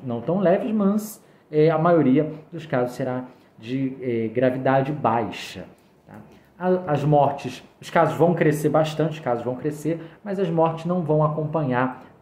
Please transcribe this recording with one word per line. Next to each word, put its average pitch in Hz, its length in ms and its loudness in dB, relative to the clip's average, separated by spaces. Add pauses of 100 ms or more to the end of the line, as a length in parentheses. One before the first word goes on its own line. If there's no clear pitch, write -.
não 117 200 -6
tão 175 160 -2
leves, 202 340 2
mas, 208 500 0 (300)
é, 151 160 4
a 160 80 4
maioria 156 560 4 (180)
dos 160 140 -12
casos 123 320 -2
será 127 280 -6 (340)
de, 131 420 -4
é, 117 280 -2
gravidade 131 640 2
baixa, 110 760 -4 (400)
tá? 101 80 -20 (440)
A, 180 340 0
as 139 120 0
mortes, 143 580 2 (180)
os - 100 -18
casos 156 260 2
vão 165 160 4
crescer 151 380 2
bastante, 156 420 0
os - 80 -12
casos 120 240 -2
vão 127 120 -4
crescer, 151 440 -6 (240)
mas 202 140 -6
as 190 100 0
mortes 160 380 0
não 180 160 0
vão 151 200 2
acompanhar 147 840 -2 (180)